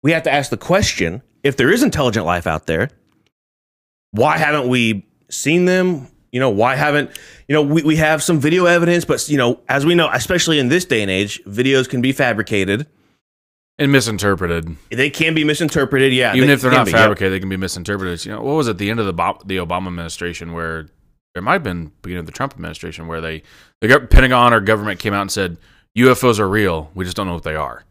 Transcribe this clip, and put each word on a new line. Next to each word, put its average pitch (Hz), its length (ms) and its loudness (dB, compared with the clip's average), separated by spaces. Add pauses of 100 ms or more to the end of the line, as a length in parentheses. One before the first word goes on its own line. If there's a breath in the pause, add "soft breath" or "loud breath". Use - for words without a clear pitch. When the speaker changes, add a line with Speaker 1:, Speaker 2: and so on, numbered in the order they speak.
Speaker 1:
we 151 100 2
have 160 120 0
to 147 80 0
ask 139 180 -2
the 117 60 -4
question, 127 640 -2 (200)
if 131 140 0
there 131 140 4
is 240 120 4
intelligent 123 440 0
life 87 200 -2
out 78 200 -4
there, 85 240 -2 (1200)
why 147 260 2
haven't 147 300 0
we 113 380 0 (240)
seen 170 340 0
them? 180 440 0 (240)
You 123 80 -2
know, 131 100 2
why 113 240 2
haven't, 147 360 0 (380 loud breath)
you 135 40 0
know, 151 100 4
we, 147 220 2
we 156 120 2
have 156 260 2
some 160 180 0
video 170 260 2
evidence, 170 380 2
but, 135 240 -2
you 147 100 0
know, 120 300 0
as 139 180 0
we 175 80 4
know, 170 180 4
especially 165 460 0
in 127 100 0
this 175 160 0
day 123 180 0
and 98 80 -4
age, 101 340 -2
videos 127 440 0
can 127 140 -4
be 131 100 0
fabricated. 110 760 -2 (920)
Speaker 2:
And 139 120 2
misinterpreted. 92 840 0 (140)
Speaker 1:
They 131 200 -2
can 160 240 -2
be 156 100 0
misinterpreted, 143 680 0
yeah. 123 220 0
Speaker 2:
Even 131 140 4
Speaker 1:
they 143 60 6
Speaker 2:
if 127 60 -2
they're 127 100 2
Speaker 1:
can 127 80 4
Speaker 2:
not 113 80 2
Speaker 1:
be, - 60 -2
yep. 113 80 4
Speaker 2:
fabricated, 98 320 2
they 95 80 -2
can 95 80 -8
be 95 80 -4
misinterpreted. 92 680 -6
You 98 80 -12
know, 113 100 -10
what 139 120 -4
was 147 140 0
at 101 100 -4
the 101 120 -2
end 117 100 -4
of 104 60 0
the 95 60 -4
Bo-, 87 320 -2
the 95 140 -6
Obama 90 300 -4
administration 85 640 -10
where, 82 340 -8 (500)
it 90 60 -10
might 127 120 -2
have 180 100 -4
been 87 260 -8 (120)
beginning 87 180 -10
of 82 60 -12
the 73 60 -18
Trump 139 200 -8
administration, 82 560 -14
where 82 120 -8
they, 80 220 -10 (380 soft breath)
the 110 80 -2
gov-, 123 220 4
Pentagon 127 440 8
or 110 60 4
government 104 400 -2
came 107 120 -2
out 101 100 0
and 95 100 -6
said, 90 240 -4 (400 soft breath)
"U 123 160 6
F 123 100 0
Os 120 160 2
are 101 100 0
real, 90 460 -2
we 92 100 -6
just 90 120 -8
don't 101 100 -4
know 87 80 -6
what 80 80 -10
they 78 140 -8
are." 65 340 -8